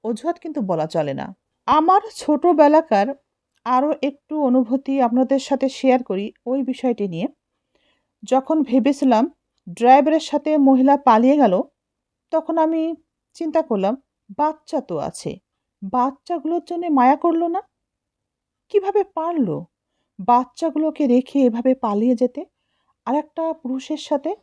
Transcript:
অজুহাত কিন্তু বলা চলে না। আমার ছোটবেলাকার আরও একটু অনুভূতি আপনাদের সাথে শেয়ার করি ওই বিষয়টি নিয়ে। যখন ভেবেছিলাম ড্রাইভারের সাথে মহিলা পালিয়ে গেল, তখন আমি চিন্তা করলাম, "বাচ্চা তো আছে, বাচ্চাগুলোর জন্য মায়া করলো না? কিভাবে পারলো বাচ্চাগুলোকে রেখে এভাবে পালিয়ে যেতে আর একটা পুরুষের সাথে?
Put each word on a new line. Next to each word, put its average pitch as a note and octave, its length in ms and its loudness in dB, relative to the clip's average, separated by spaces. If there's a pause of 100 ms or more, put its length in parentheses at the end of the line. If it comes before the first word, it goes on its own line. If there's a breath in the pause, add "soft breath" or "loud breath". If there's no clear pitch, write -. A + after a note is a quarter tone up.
অজুহাত C4 340 -6
কিন্তু D#4 220 -8
বলা E3+ 260 -2
চলে D3 280 -4
না। C#3 220 -12 (300)
আমার E4 340 4 (160)
ছোটবেলাকার D4 880 2 (580)
আরও C4 380 0
একটু D4 400 -6
অনুভূতি C4 580 0
আপনাদের B3+ 380 0
সাথে C4+ 300 -2
শেয়ার B3+ 340 0
করি G3+ 300 -6 (140)
ওই C4 160 -4
বিষয়টি A#3+ 460 -4
নিয়ে। F3 200 -6 (960)
যখন C4+ 380 0
ভেবেছিলাম B3+ 680 2 (380)
ড্রাইভারের C4+ 520 4
সাথে D4+ 380 -2
মহিলা C4+ 380 4
পালিয়ে B3+ 400 4
গেল, G#3+ 260 2 (680)
তখন D#4+ 280 -2
আমি D#4+ 360 0 (400)
চিন্তা D#4+ 280 -2
করলাম, A3 400 -2 (360)
"বাচ্চা D#4 420 -4
তো F3 180 -8
আছে, D3+ 400 -10 (440)
বাচ্চাগুলোর C#4 800 -6
জন্য F4 220 -8
মায়া C4+ 300 4
করলো E4+ 320 0
না? F#4 140 -4 (1080)
কিভাবে G4 360 0
পারলো D4+ 640 -4 (540)
বাচ্চাগুলোকে D4 840 -2
রেখে B3+ 340 0
এভাবে B3 340 0
পালিয়ে A3+ 400 0
যেতে B3+ 300 -4 (600)
আর A#3+ 100 -4
একটা D#4+ 380 -4
পুরুষের C4+ 440 -8
সাথে? D4+ 460 -6